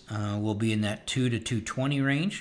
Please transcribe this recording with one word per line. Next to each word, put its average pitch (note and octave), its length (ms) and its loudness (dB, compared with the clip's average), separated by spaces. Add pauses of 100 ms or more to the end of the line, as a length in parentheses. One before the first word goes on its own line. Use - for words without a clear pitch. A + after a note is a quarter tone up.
uh, G#2 320 -2
will G#2+ 140 2
be A2 180 2
in G#2+ 80 2
that G#2 240 -2
two B2+ 240 0
to A#2 80 0
two A2 240 -2
twenty C#3 400 0
range, C#3+ 400 0